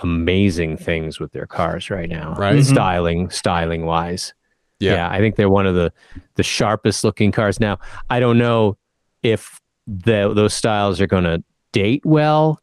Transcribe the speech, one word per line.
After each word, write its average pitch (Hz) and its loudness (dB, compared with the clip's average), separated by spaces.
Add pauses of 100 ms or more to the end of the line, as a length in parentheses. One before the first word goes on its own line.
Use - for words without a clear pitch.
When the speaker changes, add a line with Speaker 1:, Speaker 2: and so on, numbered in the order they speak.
Speaker 1:
amazing 85 0
things 80 -6
with 78 -10
their - -10
cars 82 -4
right 90 -6
now. 80 -10
Speaker 2:
Right. 98 2
Speaker 3:
Mm-hmm. 139 4
Speaker 1:
Styling, 90 0
styling 85 -2
wise. 85 -4 (460)
Speaker 2:
Yeah. 95 2
Speaker 1:
Yeah, 85 -2
I 95 -2
think 104 2
they're 101 2
one 98 4
of 92 2
the, 85 0 (420)
the - 0
sharpest 107 -2
looking 104 2
cars. 101 -2
Now, 104 0 (320)
I 123 0
don't 120 4
know 113 2 (460)
if - -2 (260)
the, 101 0
those 104 4
styles 101 0
are 98 4
gonna 87 0 (280)
date 107 0
well, 151 2